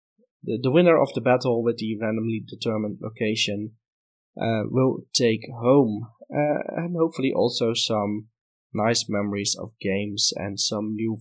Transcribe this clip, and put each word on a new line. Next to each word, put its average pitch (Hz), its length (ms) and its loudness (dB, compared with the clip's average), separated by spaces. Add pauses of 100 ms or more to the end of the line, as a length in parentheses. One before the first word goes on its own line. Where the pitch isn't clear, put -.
(420)
the, 113 200 -2
the 127 80 2
winner 165 300 6
of 139 140 0
the 139 60 -2
battle 123 420 2
with 117 160 0
the 110 220 -4
randomly 113 460 -2
determined 107 560 -4
location, 110 720 -2 (680)
uh, 113 300 0
will 131 300 2 (140)
take 113 280 2 (180)
home, 120 460 4 (280)
uh, 147 480 -2
and 175 140 -4
hopefully 160 380 0
also 120 400 2
some 107 540 -2 (440)
nice 113 360 0
memories 101 520 -2
of 92 200 -12
games 101 560 -2
and 98 220 -6
some 107 360 -2
new 110 260 -2